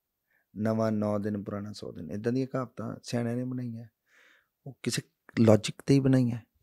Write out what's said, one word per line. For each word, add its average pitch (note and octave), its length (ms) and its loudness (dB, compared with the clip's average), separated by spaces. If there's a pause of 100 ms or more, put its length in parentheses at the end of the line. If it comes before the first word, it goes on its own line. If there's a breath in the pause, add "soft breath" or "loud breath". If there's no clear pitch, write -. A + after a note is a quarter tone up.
(580)
ਨਵਾਂ A2 340 2
ਨੌ G#2 280 0
ਦਿਨ, G#2 240 -4
ਪੁਰਾਣਾ G#2 300 -8
ਸੌ - 180 -12
ਦਿਨ, G2 200 -12
ਇੱਦਾਂ G#2+ 200 -4
ਦੀਆਂ C3 160 -2
ਕਹਾਵਤਾਂ A#2 560 -8
ਸਿਆਣਿਆਂ A#2+ 320 -4
ਨੇ B2+ 80 -4
ਬਣਾਈਆਂ, B2 420 -8 (840)
ਉਹ C3 160 -16
ਕਿਸੇ - 180 -4 (380)
ਲੌਜਿਕ A2 400 6
'ਤੇ - 140 2
ਹੀ C#3 60 6
ਬਣਾਈਆਂ। C3 380 2 (260)